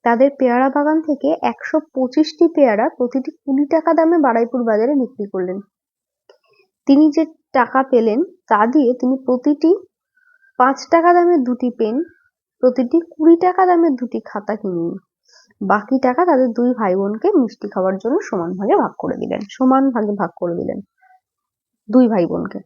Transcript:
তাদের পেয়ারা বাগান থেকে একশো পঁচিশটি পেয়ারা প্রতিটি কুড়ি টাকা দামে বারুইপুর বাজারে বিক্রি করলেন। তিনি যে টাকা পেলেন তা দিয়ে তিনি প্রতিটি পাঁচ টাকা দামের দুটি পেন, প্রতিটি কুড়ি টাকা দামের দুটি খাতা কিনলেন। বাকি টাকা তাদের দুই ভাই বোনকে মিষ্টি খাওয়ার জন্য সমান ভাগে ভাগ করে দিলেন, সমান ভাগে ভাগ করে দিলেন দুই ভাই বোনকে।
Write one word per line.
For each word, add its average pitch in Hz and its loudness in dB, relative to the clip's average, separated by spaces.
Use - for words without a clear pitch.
তাদের 240 2
পেয়ারা 254 2
বাগান 294 0
থেকে 277 -2
একশো - -6
পঁচিশটি 285 0
পেয়ারা 240 2
প্রতিটি 254 -4
কুড়ি 277 -2
টাকা 320 0
দামে 330 2
বারুইপুর 233 0
বাজারে 220 0
বিক্রি 220 -6
করলেন। 185 -4
তিনি 285 6
যে 320 2
টাকা 247 0
পেলেন 226 2
তা 214 2
দিয়ে 262 4
তিনি 254 0
প্রতিটি 285 0
পাঁচ 269 2
টাকা 339 4
দামের 349 4
দুটি 247 -2
পেন, 220 -2
প্রতিটি 254 0
কুড়ি 330 6
টাকা 359 2
দামের 339 2
দুটি 233 -8
খাতা 208 -8
কিনলেন। 175 -4
বাকি 208 -2
টাকা 254 0
তাদের 262 2
দুই 240 0
ভাই 190 0
বোনকে 214 -4
মিষ্টি 220 -4
খাওয়ার 190 -2
জন্য 247 -2
সমান 175 -4
ভাগে 247 0
ভাগ - -4
করে - -6
দিলেন, - -6
সমান 262 2
ভাগে 208 -4
ভাগ 165 -6
করে 175 -4
দিলেন - -8
দুই 247 4
ভাই 180 2
বোনকে। 170 -8